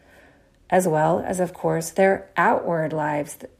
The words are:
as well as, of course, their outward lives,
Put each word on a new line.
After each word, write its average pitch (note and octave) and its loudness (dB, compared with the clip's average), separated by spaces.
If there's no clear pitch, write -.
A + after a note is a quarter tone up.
as F#3 4
well D#3 2
as, F#3 -4
of E3+ -2
course, E3 -2
their G3 2
outward E3+ 0
lives, D3+ -4